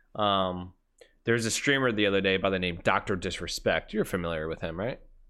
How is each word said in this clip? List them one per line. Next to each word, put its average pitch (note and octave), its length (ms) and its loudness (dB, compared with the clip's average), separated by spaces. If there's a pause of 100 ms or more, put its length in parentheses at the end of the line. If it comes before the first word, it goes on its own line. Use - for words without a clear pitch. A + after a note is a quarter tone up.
(160)
Um, F#2+ 580 0 (500)
there's A#2 220 2
a A2 60 0
streamer C3+ 400 2
the G#2 160 2
other G2 120 4
day F#2+ 180 2
by F#2+ 120 2
the F#2+ 100 2
name F2 240 -2
Doctor G2+ 320 2
Disrespect. E2+ 800 -2
You're G#3 120 0
familiar E2+ 420 -4
with D#2+ 140 -6
him, E2 180 -6
right? A#2+ 200 -6 (300)